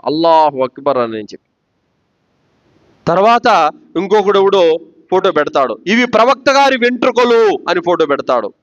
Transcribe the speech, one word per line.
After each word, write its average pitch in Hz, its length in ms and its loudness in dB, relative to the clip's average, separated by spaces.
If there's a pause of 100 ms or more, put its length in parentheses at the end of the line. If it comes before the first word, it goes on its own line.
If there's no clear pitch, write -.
అల్లాహు 156 580 0
అక్బర్" 135 360 -4
అని 113 180 -4
చెప్పి. 104 340 -16 (1600)
తర్వాత 196 640 2 (260)
ఇంకొకడు 196 420 0
ఎవడో 190 400 2 (320)
ఫోటో 185 220 0
పెడతాడు, 139 540 -2
"ఇవి 233 200 0
ప్రవక్త 247 440 0
గారి 269 260 2
వెంట్రుకలు" 233 840 0 (100)
అని 175 120 -2
ఫోటో 160 260 -2
పెడతాడు. 131 460 -2 (100)